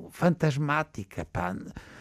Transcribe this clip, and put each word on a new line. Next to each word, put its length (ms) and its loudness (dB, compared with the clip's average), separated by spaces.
fantasmática, 1160 0
pá. 300 -4